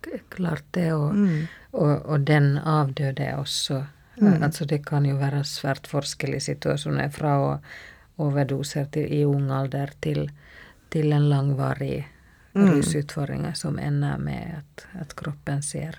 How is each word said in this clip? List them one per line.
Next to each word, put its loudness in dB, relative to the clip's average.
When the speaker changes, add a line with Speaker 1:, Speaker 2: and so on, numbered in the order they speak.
Speaker 1:
K-, -10
klart -4
det, 0
og, 2
Speaker 2:
Mm. 2
Speaker 1:
og, 4
og 2
den 4
avdøde 0
også. -4
Speaker 2:
Mm. 6
Speaker 1:
Altså, 0
det -2
kan 2
jo 2
være 0
svært -4
forskjellige -4
situasjoner -2
fra 0
å 0
overdoser -2
til, -2
i 2
ung 2
alder -2
til, -2
til 2
en 4
langvarig 0
Speaker 2:
Mm. 8
Speaker 1:
rusutfordringer 0
som -4
ender 0
med -6
at, -18
at -12
kroppen -6
ser -6